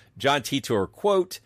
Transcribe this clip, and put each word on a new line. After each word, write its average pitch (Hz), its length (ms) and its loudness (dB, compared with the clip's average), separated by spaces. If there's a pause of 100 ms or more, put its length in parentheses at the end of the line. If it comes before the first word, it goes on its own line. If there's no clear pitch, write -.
(180)
"John 139 240 0
Titor, 107 500 -2
quote, 190 540 0